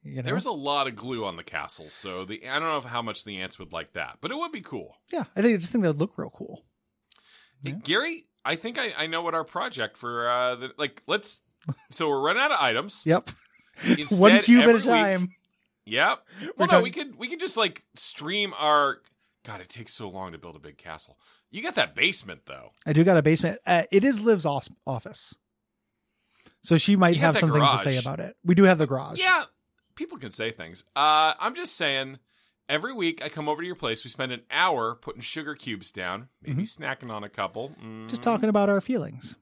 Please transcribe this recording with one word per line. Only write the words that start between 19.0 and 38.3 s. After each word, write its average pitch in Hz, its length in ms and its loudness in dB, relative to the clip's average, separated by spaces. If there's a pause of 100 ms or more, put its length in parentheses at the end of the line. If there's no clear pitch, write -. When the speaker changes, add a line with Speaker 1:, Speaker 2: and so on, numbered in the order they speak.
Speaker 2:
God, 101 180 -14
it 90 80 -20
takes 113 260 -14
so 107 140 -10
long 95 220 -10
to 82 60 -16
build 82 180 -18
a 78 40 -20
big 73 180 -20
castle. - 400 -16 (320)
You 214 140 -12
got 349 120 -8
that 127 200 -2
basement, 120 500 -4
though. 65 260 -18 (140)
Speaker 1:
I 151 80 0
do 156 100 6
got 180 140 6
a 151 60 4
basement. 160 420 2
Uh, 175 260 4
it 196 120 6
is 254 180 2
Liv's 208 240 2
os-, 143 240 -2 (160)
office. - 500 -8 (1300)
So 165 160 4
she 202 180 4
might 185 200 6
Speaker 2:
You - 0 -
got 143 60 0
Speaker 1:
have 165 120 6
Speaker 2:
that 202 80 4
Speaker 1:
some 160 100 4
things 143 200 6
to 117 80 4
say 131 140 0
Speaker 2:
garage. 127 120 0
Speaker 1:
about 135 140 -6
it. - 240 -12
We 180 120 4
do 196 80 8
have 185 140 8
the 156 100 2
garage. 139 320 -6
Speaker 2:
Yeah. 370 260 2 (500)
People 339 240 -12
can 117 120 -12
say 113 200 -4
things. 85 340 -16 (100)
Uh, 156 440 4
I'm 233 160 -4
just 349 200 -4
saying, 135 440 -4 (500)
every 165 240 -4
week 165 320 -4
I 156 40 -6
come 151 200 -6
over 151 120 -4
to 175 40 -8
your 180 100 -10
place. 113 280 -6
We 120 80 -12
spend 131 200 -6
an 120 200 -10
hour 135 440 0
putting 117 260 -16
sugar 151 340 -8
cubes 104 360 -10
down, 98 380 -8 (140)
maybe 147 200 -4
Speaker 1:
Mm-hmm. 185 200 -10
Speaker 2:
snacking 131 280 -8
on 104 120 -10
a 101 60 -14
couple. 107 400 -6 (380)
Speaker 1:
Just 233 140 -8
Speaker 2:
Mm. - 20 -12
Speaker 1:
talking 220 260 0